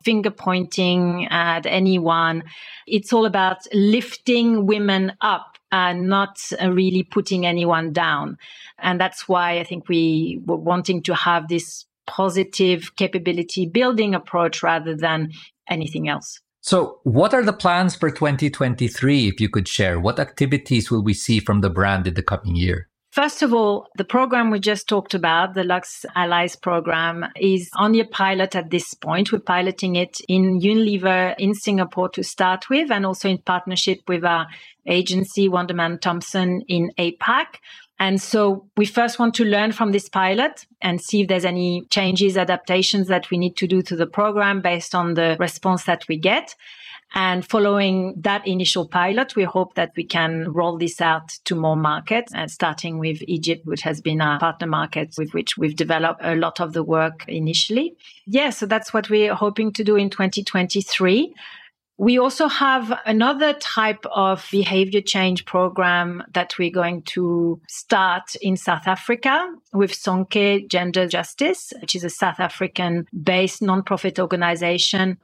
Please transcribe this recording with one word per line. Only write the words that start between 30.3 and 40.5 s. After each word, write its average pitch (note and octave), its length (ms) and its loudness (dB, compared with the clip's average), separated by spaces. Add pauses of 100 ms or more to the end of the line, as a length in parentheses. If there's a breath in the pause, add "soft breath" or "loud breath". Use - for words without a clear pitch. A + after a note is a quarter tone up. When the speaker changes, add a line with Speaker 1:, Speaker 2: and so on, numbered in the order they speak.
Speaker 1:
Unilever F#3+ 800 2
in G3 160 0
Singapore F#3+ 560 -2
to F#3+ 140 -8
start F#3 440 -2
with, D4 220 0
and G3+ 160 0
also F#3+ 240 -2
in F#3 80 2
partnership F#3 680 -2
with F3 180 -2
our E3 220 0 (400 loud breath)
agency, F3+ 600 2
Wunderman F3 540 -2
Thompson, F3+ 640 -2
in F3 300 0
apac. A3 640 -2 (380 loud breath)
And F#3+ 240 0
so G3+ 540 0
we G#3 100 2
first A#3 340 0
want A#3 160 2
to A#3 100 2
learn G#3 260 2
from G#3 220 0
this G3 160 -2
pilot G3 560 0 (160)